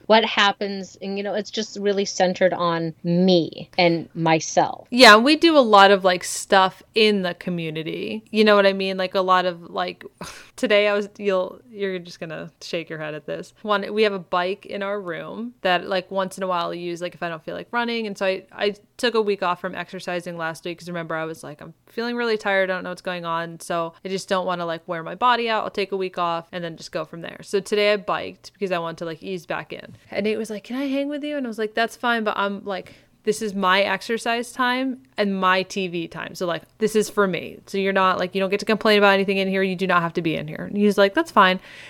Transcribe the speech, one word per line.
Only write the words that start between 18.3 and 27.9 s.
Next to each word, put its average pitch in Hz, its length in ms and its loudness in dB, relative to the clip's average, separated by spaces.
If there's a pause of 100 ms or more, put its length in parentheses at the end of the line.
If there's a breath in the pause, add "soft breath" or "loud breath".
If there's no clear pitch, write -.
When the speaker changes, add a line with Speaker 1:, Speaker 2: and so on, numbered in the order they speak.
Speaker 2:
I 208 220 -2 (240)
took 233 160 0
a 226 80 2
week 202 200 -2
off 180 200 -2
from 185 120 -8
exercising 180 600 -8
last 165 300 -8
week 175 120 -10
'cause 170 100 -16
remember 170 280 -8
I 160 80 -4
was 160 180 -10
like, 147 180 -16
"I'm 165 140 -20 (120)
feeling 233 300 -6
really 233 220 0
tired. 196 320 0
I 185 40 -4
don't 180 100 -8
know 180 60 -8
what's 180 120 -12
going 180 220 -8
on. 165 360 -6
So 165 340 -4 (100)
I 196 40 -10
just 190 200 -6
don't 185 180 -2
wanna, 175 200 -4
like, 165 200 -8
wear 170 160 -8
my 165 120 -10
body 233 340 2
out. 220 160 -2
I'll - 60 -8
take 196 200 -4
a 196 60 -4
week 185 220 -6
off 170 340 -4
and 180 100 -8
then 165 140 -10
just - 160 -18
go 165 120 -6
from 170 180 -16
there." - 200 -12
So - 160 -2
today 208 340 2